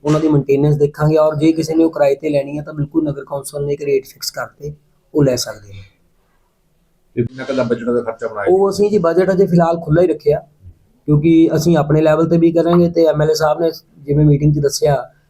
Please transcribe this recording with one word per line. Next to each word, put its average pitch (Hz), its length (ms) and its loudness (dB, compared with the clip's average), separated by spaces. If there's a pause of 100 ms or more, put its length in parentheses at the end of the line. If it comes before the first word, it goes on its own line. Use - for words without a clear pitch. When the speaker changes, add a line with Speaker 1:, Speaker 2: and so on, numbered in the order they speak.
Speaker 1:
ਉਹਨਾਂ 151 160 0
ਦੀ 156 80 0
ਮੇਨਟੇਨੈਂਸ 143 480 2
ਦੇਖਾਂਗੇ, 151 420 0
ਔਰ 156 180 2
ਜੇ 156 160 2
ਕਿਸੇ 160 240 -4
ਨੇ 165 80 4
ਉਹ 160 80 2
ਕਿਰਾਏ 143 240 0
ਤੇ 156 140 -6
ਲੈਣੀ 143 280 -4
ਹੈ, 151 60 -10
ਤਾਂ 151 100 -14
ਬਿਲਕੁਲ 151 300 -4
ਨਗਰ 143 200 -6
ਕੌਂਸਲ 143 420 -10
ਨੇ 143 80 -4
ਇੱਕ 143 80 -8
ਰੇਟ 143 240 -2
ਫਿਕਸ - 260 -14
ਕਰਤੇ, 143 420 -12 (400)
ਉਹ 147 100 0
ਲੈ 127 120 0
ਸਕਦੇ 104 380 -12
ਨੇ। 98 80 -18 (1300)
Speaker 2:
ਤੇ 117 80 -2
ਕਿੰਨਾ 131 200 -10
ਕੁ 131 100 -8
ਦਾ 127 100 -2
ਬਜਟ 117 220 -4
ਦਾ 120 160 -2
ਖਰਚਾ 117 260 -10
ਬਣਾਇਆ? 104 220 -6
Speaker 1:
ਉਹ 196 200 2
ਅਸੀਂ 202 220 0
ਜੀ 214 60 0
ਬਜਟ 175 340 0
ਅਜੇ 190 140 2
ਫਿਲਹਾਲ 170 340 2
ਖੁੱਲ੍ਹਾ 165 240 0
ਹੀ 180 40 4
ਰੱਖਿਆ, 151 320 0 (680)
ਕਿਉਂਕਿ 160 480 4
ਅਸੀਂ 170 220 2
ਆਪਣੇ 156 240 2
ਲੈਵਲ 156 280 2
ਤੇ 170 80 2
ਵੀ 170 140 4
ਕਰਾਂਗੇ, 170 380 2
ਤੇ 170 160 2
ਐਮ 151 160 2
ਐਲ 156 100 2
ਏ - 20 0
ਸਾਹਿਬ 156 280 0
ਨੇ 165 100 0 (260)
ਜਿਵੇਂ 147 280 0
ਮੀਟਿੰਗ 147 280 4
'ਚ 147 60 -2
ਦੱਸਿਆ 143 360 0 (340)